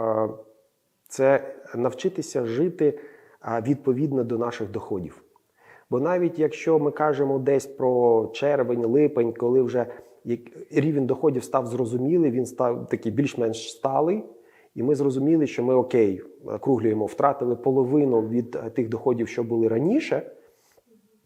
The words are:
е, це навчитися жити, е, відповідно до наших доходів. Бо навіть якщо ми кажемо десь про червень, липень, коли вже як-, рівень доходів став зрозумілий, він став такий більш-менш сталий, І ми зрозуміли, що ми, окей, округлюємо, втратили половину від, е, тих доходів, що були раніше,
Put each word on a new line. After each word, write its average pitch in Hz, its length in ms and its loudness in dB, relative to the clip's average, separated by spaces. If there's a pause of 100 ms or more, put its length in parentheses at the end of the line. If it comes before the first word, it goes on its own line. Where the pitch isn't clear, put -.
(300)
е, - 140 -14 (640)
це 135 480 0 (200)
навчитися 127 720 -4
жити, 147 540 0 (480)
е, 113 200 -2
відповідно 135 560 0
до 117 140 -4
наших 113 340 -6
доходів. 98 520 -8 (680)
Бо 123 100 0
навіть 170 400 0
якщо 156 400 2
ми 147 120 0
кажемо 143 480 0
десь 135 260 2
про 120 680 2
червень, 123 520 0
липень, 120 480 2
коли 123 280 2
вже 120 240 0 (400)
як-, 120 160 -4 (300)
рівень 143 340 2
доходів 127 380 0
став 131 240 -2
зрозумілий, 127 640 0
він 123 140 0
став 123 420 -2
такий 117 240 -4
більш-менш 117 600 -2
сталий, 156 520 0 (520)
І 113 80 -6
ми 139 120 2
зрозуміли, 139 520 2
що - 160 -4
ми, 127 120 2
окей, 117 460 4 (240)
округлюємо, 110 600 0
втратили 131 500 0
половину 131 680 2
від, 120 340 -2
е, 113 140 -8
тих 113 200 -2
доходів, 117 380 -2
що - 160 -4
були 113 240 0
раніше, 151 640 0 (960)